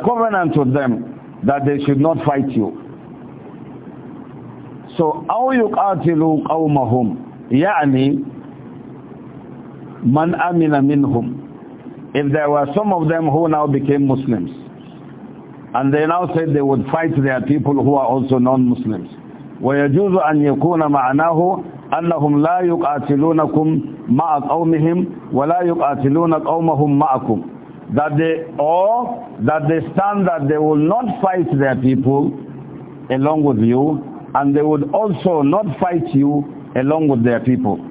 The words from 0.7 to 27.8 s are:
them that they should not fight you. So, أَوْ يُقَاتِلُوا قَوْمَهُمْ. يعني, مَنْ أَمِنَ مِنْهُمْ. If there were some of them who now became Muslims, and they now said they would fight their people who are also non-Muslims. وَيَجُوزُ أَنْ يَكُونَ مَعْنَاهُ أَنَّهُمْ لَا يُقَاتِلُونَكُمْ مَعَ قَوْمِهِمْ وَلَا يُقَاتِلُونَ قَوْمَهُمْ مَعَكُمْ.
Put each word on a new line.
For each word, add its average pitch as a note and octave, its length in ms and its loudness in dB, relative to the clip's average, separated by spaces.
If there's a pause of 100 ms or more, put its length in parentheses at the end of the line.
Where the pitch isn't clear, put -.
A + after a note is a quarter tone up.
them C3 460 -2 (240)
that C3+ 220 0
they C#3+ 180 0
should C#3 160 2
not D#3+ 260 2
fight C#3 240 2
you. A2 220 0 (2250)
So, D#3 320 0
أَوْ B3 220 2
يُقَاتِلُوا E3+ 960 2
قَوْمَهُمْ. B2+ 1040 0
يعني, C#3+ 720 2 (1800)
مَنْ D#3 280 4
أَمِنَ E3 380 2 (160)
مِنْهُمْ. C#3 540 0 (720)
If C#3+ 200 0
there D3+ 160 2
were C#3+ 260 2
some G#3 160 2
of E3 160 0
them E3 220 0
who E3 180 2
now D3+ 200 2
became C#3 380 2
Muslims, B2+ 460 0 (1200)
and C3+ 200 2
they D3+ 120 4
now E3+ 300 0
said D#3+ 180 0
they C#3+ 80 2
would C3+ 300 2
fight E3 200 0 (120)
their C3 160 0
people C#3 340 0
who C#3+ 220 4
are C3+ 100 2
also C3 320 2
non-Muslims. B2 680 2 (540)
وَيَجُوزُ C#3+ 600 2
أَنْ D3+ 220 2
يَكُونَ D3 380 2 (100)
مَعْنَاهُ D#3 720 2 (300)
أَنَّهُمْ D3+ 520 2
لَا F3 220 2
يُقَاتِلُونَكُمْ D3+ 1000 2 (440)
مَعَ C#3 280 2 (100)
قَوْمِهِمْ E3 840 0
وَلَا D#3+ 320 2
يُقَاتِلُونَ D#3 680 2 (100)
قَوْمَهُمْ D3+ 560 2
مَعَكُمْ. C3 960 -2